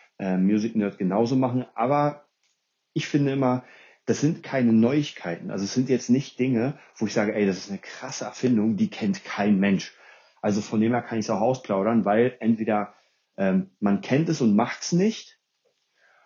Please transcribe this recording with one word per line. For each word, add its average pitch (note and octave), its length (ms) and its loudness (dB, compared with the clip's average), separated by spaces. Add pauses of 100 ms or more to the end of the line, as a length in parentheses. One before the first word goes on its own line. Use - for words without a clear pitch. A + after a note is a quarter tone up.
(180)
äh, F#2+ 180 -2
Music G#2 400 2
Nerd G2+ 220 -2
genauso G#2+ 380 0
machen, B2+ 380 0
aber D3 520 0 (680)
ich - 140 -4
finde C#3+ 260 0
immer, B2+ 320 0 (420)
das A2+ 140 0
sind D#3+ 220 0
keine B2 300 2
Neuigkeiten. A2+ 760 0
Also G2+ 140 -6
es G2 100 -6
sind B2+ 140 0
jetzt B2 220 0
nicht C#3 280 0
Dinge, B2+ 400 0 (180)
wo A2+ 100 -4
ich G2+ 60 -6
sage, G#2 220 0
ey, G#2 100 2
das F#2+ 140 2
ist - 120 -14
eine - 80 -8
krasse - 460 -14
Erfindung, A2 520 0
die G#2 120 0
kennt - 360 -4
kein G#2 340 0
Mensch. F#2+ 360 0 (460)
Also G#2 200 0
von G#2+ 200 -2
dem A2+ 120 2
her A#2+ 100 -2
kann A#2 160 -6
ich's G#2+ 120 -2
auch G2+ 100 0
ausplaudern, A2 640 0
weil A2+ 360 2
entweder, A2 540 0 (420)
ähm, F#2+ 340 0 (100)
man G2+ 200 0
kennt D3+ 280 0
es D#3+ 120 -2
und A2+ 140 4
macht's - 380 -2
nicht F#3+ 480 0 (840)